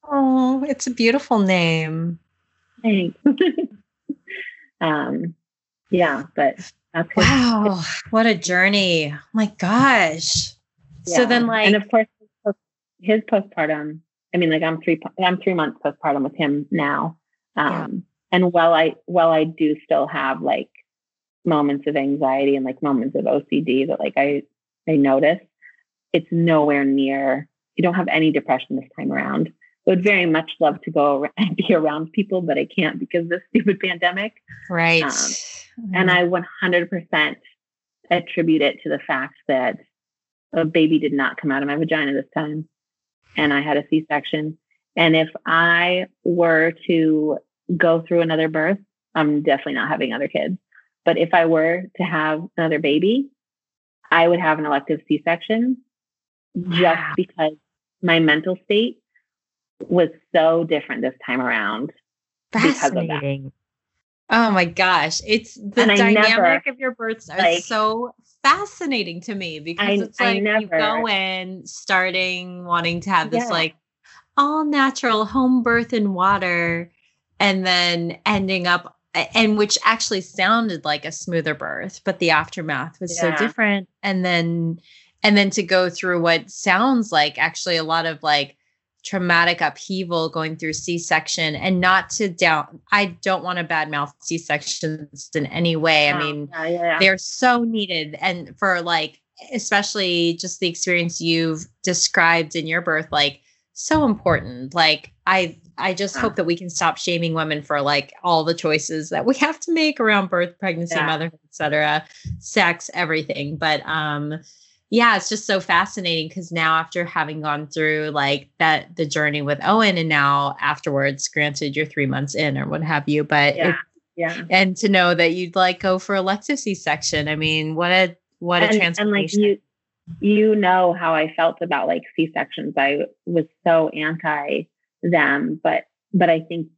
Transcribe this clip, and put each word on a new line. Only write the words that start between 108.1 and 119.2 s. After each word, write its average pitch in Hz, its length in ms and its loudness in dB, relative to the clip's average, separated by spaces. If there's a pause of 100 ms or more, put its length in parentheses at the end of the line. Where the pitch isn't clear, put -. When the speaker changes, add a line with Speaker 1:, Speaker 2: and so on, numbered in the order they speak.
Speaker 1:
all 165 220 2
the 165 80 0
choices 156 560 -2
that 160 160 -4
we 262 120 2
have 311 240 -2
to 339 120 -6
make 311 260 0
around 208 300 2
birth, 175 300 -2
pregnancy, 165 380 -4
Speaker 2:
Yeah. 151 100 0
Speaker 1:
motherhood, 160 360 -4
et - 120 -20
cetera, 151 500 0 (340)
sex, 170 540 0
everything. 151 640 -4
But, 151 300 -2
um, 151 540 -6 (520)
yeah, 233 240 4
it's - 120 -4
just 208 180 -6
so 196 140 0
fascinating 170 680 -2
'cause 170 220 -12
now 160 260 0
after 170 280 -4
having 156 360 -4
gone 151 280 -4
through, 156 440 -2
like, 143 360 -2 (100)
that, 156 380 0
the 160 100 -2
journey 147 340 -2